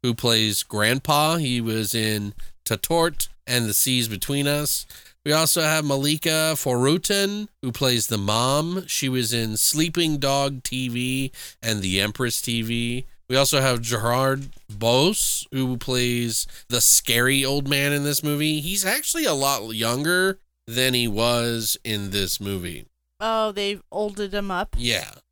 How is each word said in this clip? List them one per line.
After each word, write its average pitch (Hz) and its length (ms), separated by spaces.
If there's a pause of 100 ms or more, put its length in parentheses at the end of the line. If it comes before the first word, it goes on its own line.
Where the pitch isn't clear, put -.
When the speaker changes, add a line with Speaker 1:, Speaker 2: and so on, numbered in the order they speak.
Speaker 1:
who 120 100
plays 110 480
Grandpa. 147 760
He 123 220
was 110 320
in 107 400 (320)
Tatort 165 640 (160)
and 123 220
The 104 80
Seas 123 320
Between 139 400
Us. 147 400 (380)
We 147 80
also 160 300
have 156 220
Malika 156 720
Foruten, 196 920 (120)
who 127 120
plays 120 340
the 107 120
mom. 139 680
She - 220
was 123 240
in 113 240
Sleeping 160 600
Dog 139 440
T 127 260
V 131 440 (280)
and 110 220
The 95 180
Empress 110 400
T 117 220
V. 117 420 (240)
We 127 80
also 135 240
have 127 200
Gerard 120 680 (200)
Bose, 120 840
who 131 240
plays 120 720 (200)
the 120 120
scary 127 640
old 139 240
man 143 240
in 143 100
this 143 220
movie. 151 360
He's 196 240
actually 302 400
a 180 100
lot 135 380
younger 151 680 (260)
than 127 280
he 120 120
was 117 800
in 101 260
this 98 300
movie. 87 460 (340)
Speaker 2:
Oh, 220 320
they've 202 280 (120)
olded 202 420
him 202 160
up? 185 260
Speaker 1:
Yeah. 120 340 (200)